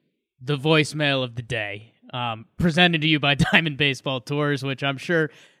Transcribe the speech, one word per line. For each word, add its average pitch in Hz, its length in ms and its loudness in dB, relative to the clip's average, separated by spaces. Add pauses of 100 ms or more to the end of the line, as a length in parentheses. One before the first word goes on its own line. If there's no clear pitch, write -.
(400)
the 135 160 -2
voicemail 147 680 2
of 120 100 -8
the 120 80 -8
day, 107 500 -8 (220)
um, 117 320 -8 (100)
presented 170 460 2
to 156 60 2
you 156 120 4
by 143 140 2
<laughs> 135 180 0
Diamond 165 240 2
Baseball 135 440 -2
Tours, 143 420 -2
which 135 220 -6
I'm 139 120 -2
sure 160 340 0 (300)